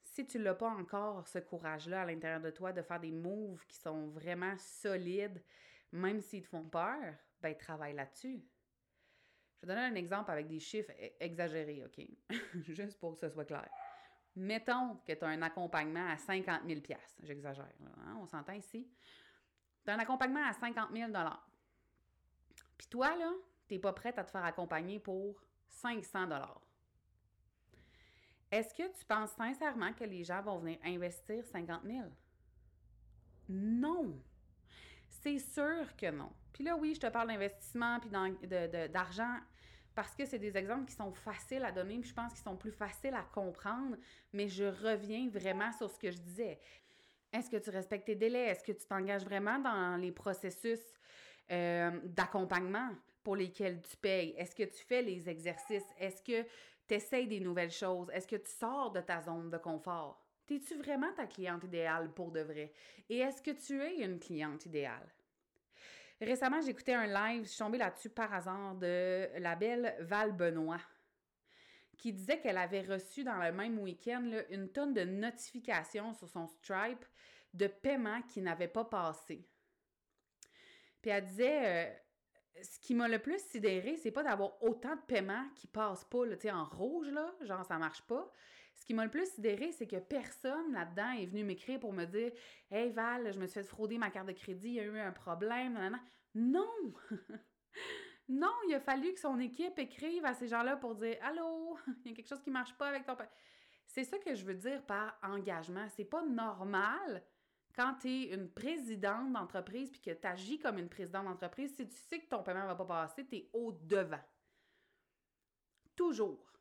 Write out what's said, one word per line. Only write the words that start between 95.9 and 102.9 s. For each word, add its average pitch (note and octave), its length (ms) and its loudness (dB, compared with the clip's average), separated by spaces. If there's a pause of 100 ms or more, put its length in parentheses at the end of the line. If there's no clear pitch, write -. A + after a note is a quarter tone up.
Non ! D#4 580 4 (160)
<laughs> - 400 -8 (800)
Non, D#4 240 6 (160)
il D#4 40 6
a C#4 60 6
fallu C#4 340 4
que F#4 60 -6
son C4+ 220 2
équipe D4+ 360 0
écrive D#4 460 -2
à C4 100 4
ces B3 140 -4
gens-là A#3+ 300 4
pour B3 180 -4
dire, « A3 260 0
Allô, E4 640 -2
<laughs> B3 200 -6
il A#3 60 -10
y - 20 -8
a - 20 -10
quelque A3+ 140 -14
chose C#4 120 -6
qui - 80 -4
marche B3+ 280 -2
pas C#4+ 100 0
avec C#4 180 0